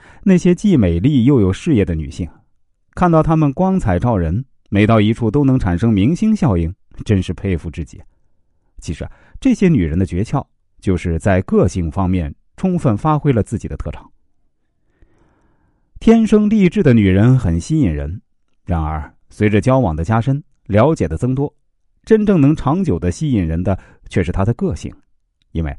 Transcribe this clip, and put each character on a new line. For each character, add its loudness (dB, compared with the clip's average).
那 4
些 4
既 0
美 2
丽 2
又 4
有 2
事 -2
业 2
的 -4
女 -8
性， -10
看 0
到 4
她 0
们 2
光 -2
彩 0
照 -2
人， -2
每 2
到 4
一 2
处 -4
都 0
能 2
产 -2
生 0
明 2
星 0
效 0
应， -4
真 0
是 -8
佩 -4
服 -10
至 -10
极。 -20
其 -10
实 -12
啊， -14
这 2
些 2
女 2
人 -2
的 0
诀 -4
窍， -6
就 -2
是 -4
在 0
个 0
性 -4
方 -2
面 -4
充 -2
分 0
发 -2
挥 -2
了 0
自 -8
己 -10
的 -12
特 -10
长。 -16
天 4
生 2
丽 4
质 -2
的 4
女 4
人 4
很 -2
吸 -4
引 0
人， -8
然 -4
而 -8
随 -2
着 2
交 2
往 -2
的 -6
加 0
深， -2
了 2
解 -4
的 -6
增 -4
多， -6
真 2
正 2
能 4
长 -2
久 -2
的 -4
吸 -4
引 0
人 -4
的 -2
却 -2
是 -6
她 -2
的 0
个 -4
性， -12
因 -6
为 -6